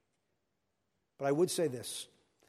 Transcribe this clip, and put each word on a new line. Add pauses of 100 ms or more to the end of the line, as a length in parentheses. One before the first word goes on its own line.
(1200)
But
I
would
say
this. (420)